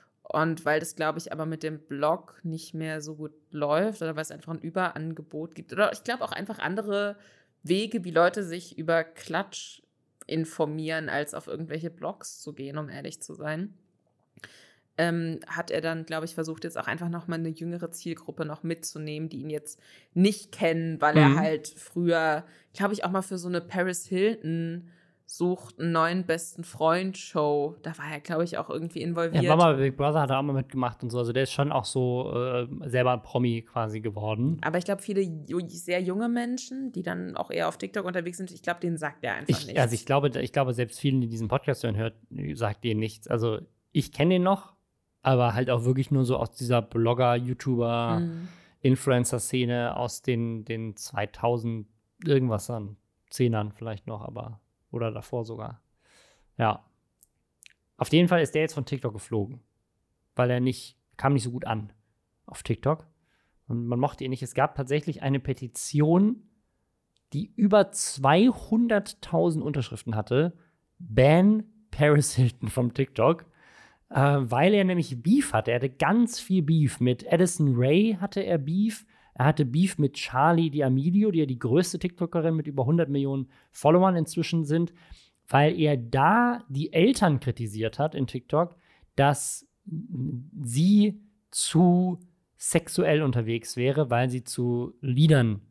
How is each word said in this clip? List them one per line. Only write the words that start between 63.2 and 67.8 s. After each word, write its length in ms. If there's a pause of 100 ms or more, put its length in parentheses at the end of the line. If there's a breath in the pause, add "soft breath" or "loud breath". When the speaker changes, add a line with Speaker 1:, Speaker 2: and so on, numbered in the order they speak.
Speaker 2:
Und 220
man 100
mochte 240
ihn 80
nicht. 140
Es 100
gab 220
tatsächlich 460
eine 180
Petition, 1080 (840)
die 240
über 340